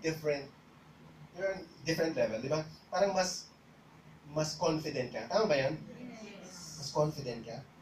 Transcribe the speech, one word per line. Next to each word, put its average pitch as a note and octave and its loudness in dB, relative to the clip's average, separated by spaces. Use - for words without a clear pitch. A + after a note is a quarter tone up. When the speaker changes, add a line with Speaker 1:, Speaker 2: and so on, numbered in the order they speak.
Speaker 1:
different, D3+ 0
you're F#3+ 0
on F#3 -8
different D#3+ 2
level, A2+ 2
di C3+ -4
ba? D#3 2
Parang G3 4
mas, - 0
mas D#3 0
confident D3+ 0
ka. - -6
Tama G3 6
ba D3+ 6
yan? C3+ 4
Speaker 2:
Yes. - -12
Speaker 1:
Mas - -6
confident C3 0
ka. A2+ -8